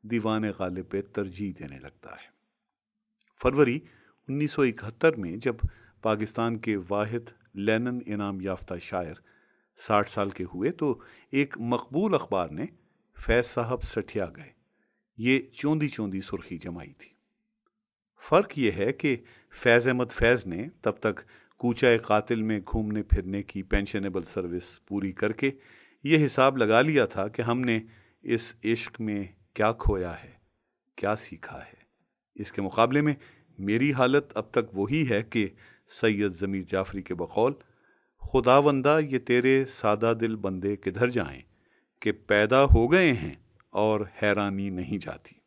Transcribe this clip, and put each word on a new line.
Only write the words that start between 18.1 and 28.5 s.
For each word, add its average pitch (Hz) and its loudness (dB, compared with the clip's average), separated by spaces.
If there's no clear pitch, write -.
فرق 185 2
یہ 117 2
ہے 98 -2
کہ 131 -2
فیض 120 6
احمد 123 0
فیض 117 2
نے 92 -6
تب - 0
تک - -2
کوچہ 120 0
قاتل 107 0
میں 107 -2
گھومنے 107 -4
پھرنے 98 0
کی 98 -10
پینشنیبل 98 -4
سروس 87 -8
پوری 98 -4
کر 104 -2
کے 135 -2
یہ 151 4
حساب 135 4
لگا 113 6
لیا 143 4
تھا 101 -4
کہ 117 -6
ہم 120 0
نے 117 0
اس 117 -4